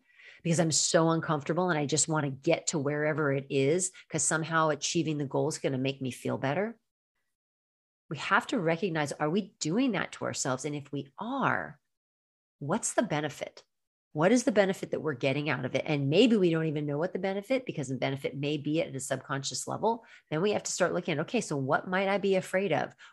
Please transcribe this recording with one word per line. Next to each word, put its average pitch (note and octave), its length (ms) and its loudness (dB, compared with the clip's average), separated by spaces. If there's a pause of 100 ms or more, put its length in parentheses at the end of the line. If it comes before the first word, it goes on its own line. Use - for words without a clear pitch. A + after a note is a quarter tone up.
(420)
because E3 160 2
I'm E3 120 4
so E3 380 4
uncomfortable E3 640 0
and D3+ 80 2
I D3 80 0
just D3 200 2
want D#3 180 0
to C#3+ 60 -2
get D#3+ 360 2
to E3 120 0
wherever D3 540 2
it C3+ 160 -2
is D3 420 2 (200)
'cause D#3+ 120 -2
somehow D#3+ 460 2
achieving D3+ 480 0
the D3 80 -2
goal C#3 220 0
is D3+ 100 -4
gonna C3+ 220 -2
make C3+ 220 -2
me B2+ 100 -4
feel B2 260 -4
better? E3+ 400 -2 (1300)
We D3 60 -6
have G3+ 300 0
to C4+ 120 -2
recognize, D#3+ 540 0
are D3+ 160 -2
we F#3 300 -2
doing G#3+ 340 0
that - 200 -2
to - 120 -8
ourselves? B2+ 400 -4
And D3 100 -6
if C#3+ 160 -10
we C#3+ 160 -6 (100)
are, D#3+ 640 -2 (800)
what's D#3+ 340 -4
the D#4+ 80 0
benefit? D3+ 600 -6 (500)
What E3+ 200 4
is B3 100 4
the B3+ 80 2
benefit F#3+ 400 2
that C#3+ 80 -2
we're D#3 140 -4
getting C#3+ 360 0
out C3 140 -2
of B2+ 100 -4
it? C#3 140 -2
And C#3+ 220 0
maybe A3 260 6
we F#3 140 4
don't D#3+ 160 2
even D3+ 200 -2
know C#3+ 120 -2
what F3 160 -2
the - 60 -4
benefit, G3 460 -2
because D3+ 220 -6
the C3 80 -4
benefit C#3 420 -4
may C#3+ 200 -2
be D3 240 -2
at C#3 120 -6
a C3+ 60 -6
subconscious C3+ 720 -6
level. G3 340 -2 (260)
Then D#3 120 -2
we G#3 100 2
have G3+ 120 -2
to - 100 -6
start E3+ 200 2
looking E3+ 200 -2
at, C#3+ 80 0
okay, - 180 -2
so D3 160 -4
what C#3 320 0
might F#3+ 220 0
I G3+ 80 2
be G3 180 2
afraid F#3 380 0
of? C3 200 -2 (200)